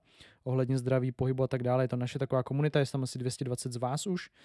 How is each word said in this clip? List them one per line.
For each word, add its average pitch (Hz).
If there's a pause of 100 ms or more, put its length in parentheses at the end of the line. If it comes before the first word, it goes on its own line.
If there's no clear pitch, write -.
(440)
ohledně 131
zdraví, 127
pohybu 131
a 127
tak 123
dále. 127
Je 123
to 127
naše 123
taková 131
komunita, 147
je 139
tam 135
asi 131
dvě 123
stě -
dvacet 123
z 120
vás 127
už. 180 (140)